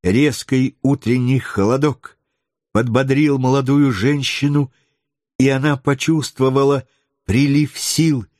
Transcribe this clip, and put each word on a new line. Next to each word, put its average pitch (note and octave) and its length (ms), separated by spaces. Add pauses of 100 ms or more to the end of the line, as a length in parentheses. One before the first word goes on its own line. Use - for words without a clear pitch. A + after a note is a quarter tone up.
Резкий C3 760
утренний B2+ 580
холодок B2+ 800 (540)
подбодрил C3 640
молодую C3+ 540
женщину, C#3+ 800 (680)
и C3+ 120
она C3+ 280
почувствовала C3+ 1080 (380)
прилив C#3 520
сил. D3 480 (140)